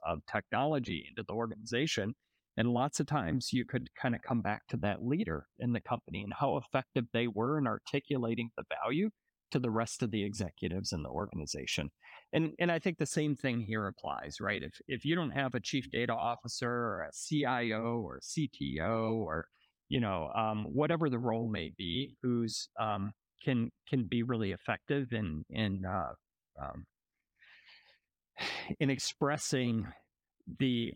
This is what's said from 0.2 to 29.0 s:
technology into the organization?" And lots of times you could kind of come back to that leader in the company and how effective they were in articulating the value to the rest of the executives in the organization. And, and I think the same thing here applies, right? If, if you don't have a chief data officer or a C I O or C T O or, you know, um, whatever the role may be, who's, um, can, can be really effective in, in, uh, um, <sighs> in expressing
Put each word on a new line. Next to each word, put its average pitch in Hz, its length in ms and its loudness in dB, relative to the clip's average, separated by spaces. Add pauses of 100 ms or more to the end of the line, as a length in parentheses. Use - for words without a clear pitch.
technology 117 800 0
into 107 180 -8
the 95 60 -6
organization?" 113 800 0 (420)
And 120 140 4
lots 123 320 2
of 139 60 0
times 131 440 2
you 123 140 2
could 123 240 -4 (120)
kind 120 140 2
of - 60 -4
come 117 200 0
back 101 260 -2
to 123 100 -2
that 110 260 0
leader 113 440 0 (120)
in 120 140 2
the 117 80 0
company - 420 -4
and 101 160 -6
how 139 160 2
effective - 560 -2
they 120 160 2
were 117 300 0
in 139 100 2
articulating 117 880 0
the - 140 -6
value 143 400 2 (420)
to 143 80 4
the 123 120 2
rest 113 320 0
of 110 80 0
the 104 120 2
executives 98 680 -2
in 80 120 0
the 65 60 -6
organization. 73 800 -4 (440)
And, 160 260 2
and 175 120 2
I 165 80 2
think 175 180 0
the 151 80 0
same 151 300 2
thing 123 260 0
here 107 260 0
applies, 73 540 -6
right? 98 200 0
If, 73 120 -8 (140)
if 123 180 -2
you 156 100 2
don't 165 160 0
have 135 240 0
a 123 40 0
chief 135 320 -2
data 120 220 2
officer 117 560 -2
or 110 400 0
a - 40 -16
C 147 320 0
I 120 260 2
O 117 340 0
or 65 160 -6
C 151 300 -2
T 69 300 -4
O 113 440 2
or, 80 220 -2 (400)
you 131 120 2
know, 92 360 2
um, 110 380 2
whatever 151 380 2
the 120 80 0
role 117 280 0
may 95 300 -2
be, 98 460 -2
who's, 117 460 0 (100)
um, 104 340 0 (300)
can, 120 280 2 (160)
can 127 180 2
be 117 180 2
really 113 280 0
effective 120 640 -2
in, 85 380 -2
in, 98 340 0
uh, 90 280 -2 (460)
um, 69 260 -8 (1500)
<sighs> - 400 -4
in 139 100 4
expressing 131 960 0 (720)